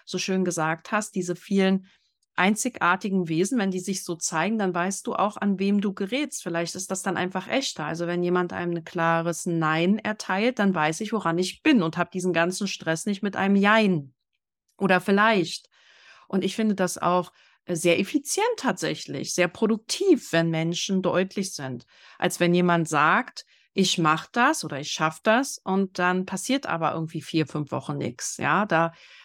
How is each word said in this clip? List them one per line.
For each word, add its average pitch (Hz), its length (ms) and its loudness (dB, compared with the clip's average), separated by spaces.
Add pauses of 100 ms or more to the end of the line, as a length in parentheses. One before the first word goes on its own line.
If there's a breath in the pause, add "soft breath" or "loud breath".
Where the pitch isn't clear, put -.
so - 120 -6
schön 190 260 0
gesagt 165 480 -2
hast, 214 240 -2
diese 175 200 -2
vielen 190 520 2 (480 soft breath)
einzigartigen 190 920 0
Wesen, 190 300 0
wenn 196 120 0
die 185 100 -2
sich 185 220 -6
so 170 120 -6
zeigen, 175 420 -2
dann 190 160 0
weißt 185 340 -2
du 214 60 -2
auch, 202 240 0
an 196 220 0
wem 202 220 2
du 202 120 -2
gerätst. 240 480 -4
Vielleicht 170 340 -4
ist 185 160 -8
das 190 100 -6
dann 190 160 -4
einfach 185 300 -4
echter. 262 380 -4
Also 165 220 -4
wenn 175 160 -2
jemand 180 300 0
einem 175 240 -4
ein 165 80 -8
klares 165 600 -2
Nein 170 540 2
erteilt, 214 600 -2
dann 196 140 4
weiß 160 280 0
ich, 214 120 -6
woran 175 240 0
ich 185 260 -2
bin 277 200 6
und 165 140 -2
hab 175 140 -2
diesen 180 220 -2
ganzen 180 340 0
Stress - 380 -4
nicht 202 180 -2
mit 202 120 -2
einem 196 220 2
Jein 196 560 4 (640)
oder 185 240 4
vielleicht. 202 680 2 (580 soft breath)
Und 190 160 -2
ich 190 120 -2
finde 214 200 0
das 185 220 -2
auch 175 340 0 (440 soft breath)
sehr 170 240 4
effizient 294 480 0 (100)
tatsächlich, 160 760 -4
sehr 175 140 2
produktiv, 233 840 0
wenn 165 180 2
Menschen 170 520 0
deutlich 185 520 0
sind, 131 320 -10 (320 loud breath)
als - 220 0
wenn 175 140 4
jemand 175 360 4
sagt, 160 560 2 (280 soft breath)
„Ich 190 240 2
mach 156 300 2
das 262 380 2
oder 143 140 -6
ich 147 120 -8
schaff 160 300 -2
das“, 240 420 2
und 190 360 -2
dann 185 260 0
passiert 254 420 -4
aber 160 260 -2
irgendwie 160 280 -6
vier, 156 260 0
fünf 151 240 -6
Wochen 139 260 -6
nix, 135 400 -6
ja. 165 280 0
Da, 165 280 0 (320 loud breath)